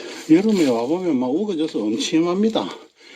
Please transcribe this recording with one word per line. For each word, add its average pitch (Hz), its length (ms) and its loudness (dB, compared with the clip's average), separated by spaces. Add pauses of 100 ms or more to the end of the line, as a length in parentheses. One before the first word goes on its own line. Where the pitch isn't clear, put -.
(300)
여름에 185 380 4
와보면 139 500 0
막 127 100 0
우거져서 156 520 -2
엄침합니다. 160 880 0 (480)